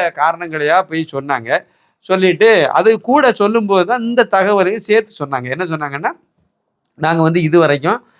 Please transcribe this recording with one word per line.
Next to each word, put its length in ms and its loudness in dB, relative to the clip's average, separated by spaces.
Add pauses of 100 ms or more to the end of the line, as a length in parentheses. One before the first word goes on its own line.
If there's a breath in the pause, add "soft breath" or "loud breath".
(160)
காரணங்களையா 680 -2
போய் 300 -6
சொன்னாங்க. 380 -6 (560)
சொல்லிட்டு 440 2 (200)
அது 320 2
கூட 300 2
சொல்லும்போது 540 0
தான் 160 -2
இந்த 300 0
தகவலையும் 560 0
சேர்த்து 320 0
சொன்னாங்க. 360 -6
என்ன 100 -4
சொன்னாங்கன்னா, 460 -6 (880)
நாங்க 220 0
வந்து 200 2
இது 180 2
வரைக்கும், 400 2 (200 soft breath)